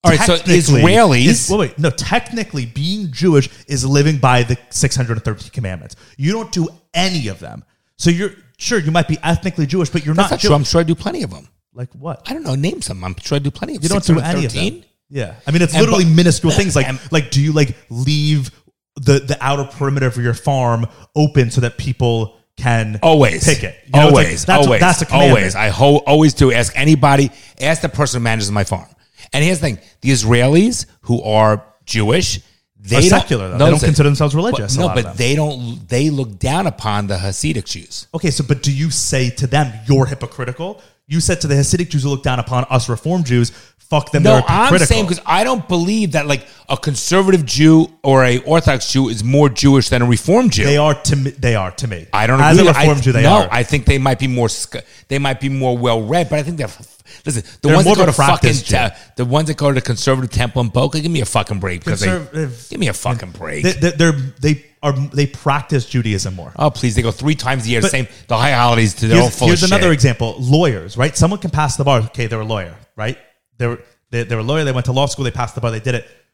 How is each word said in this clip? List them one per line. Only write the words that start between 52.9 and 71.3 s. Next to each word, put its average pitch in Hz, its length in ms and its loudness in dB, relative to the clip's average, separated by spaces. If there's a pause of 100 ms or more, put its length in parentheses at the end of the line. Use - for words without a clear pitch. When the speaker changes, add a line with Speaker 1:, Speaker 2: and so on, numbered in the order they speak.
Speaker 2:
Jew, 127 120 2
they 113 100 2
Speaker 1:
no, 113 200 6
Speaker 2:
are. - 80 -2
Speaker 1:
I 120 120 0
think 135 240 -2
they 139 120 4
might 131 200 0
be 135 80 -2
more 123 220 0
sc-, - 280 -8 (320)
they 139 120 -4
might 135 200 -4
be 135 80 -4
more 135 300 -2
well-read, 120 520 0
but 151 80 -2
I 147 40 -4
think 160 140 -8
they're 135 100 -6
f-, - 320 -20 (280)
listen, 123 160 -4 (180)
the 143 80 0
Speaker 2:
They're 151 80 6
Speaker 1:
ones 185 80 4
Speaker 2:
more 196 120 4
Speaker 1:
that - 20 -2
go 190 60 4
Speaker 2:
of 165 40 4
a - 40 0
Speaker 1:
to - 40 -2
fucking 139 120 4 (100)
Speaker 2:
practice 127 240 2
Jew. - 140 -2
Speaker 1:
te-, 120 180 -2 (220)
the 123 100 -4
ones 147 220 0
that 151 100 -6
go 143 140 0
to 127 100 0
conservative 131 480 -2
temple 123 320 -2
in 117 60 -2
Boca, 135 320 -2
give 160 120 -4
me 151 80 -2
a 107 60 -2
fucking 101 320 -4
break 90 260 -6
because 104 160 -4
they, 101 60 0
Speaker 2:
Conservative 156 640 -6
Speaker 1:
give - 100 -10
me 156 80 -2
a 98 60 -4
fucking 110 380 -6
break. 78 320 -10
Speaker 2:
They, 185 80 0
they, 175 180 0
they're, 165 220 2
they 143 520 -4 (180)
are, 147 100 0
they 139 340 -4
practice 139 580 -4
Judaism 101 500 -4
more. 87 220 -14
Speaker 1:
Oh, 151 140 0
please. 120 260 -4
They 101 60 2
go 113 80 -2
three 147 240 -2
times 131 320 -4
a - 20 -6
year, 117 140 0
Speaker 2:
But 98 80 2
Speaker 1:
same, 131 180 -2 (200)
the 117 100 0
high 123 140 2
holidays, 120 420 2
they're 110 200 0
all - 100 6
Speaker 2:
here's, - 140 -2
Speaker 1:
full 127 100 2
Speaker 2:
here's 175 140 4
Speaker 1:
of 180 60 2
Speaker 2:
another 190 200 2
Speaker 1:
shit. 165 40 4
Speaker 2:
example. 120 460 0
Lawyers, 123 580 0
right? 135 200 -2
Someone 180 240 0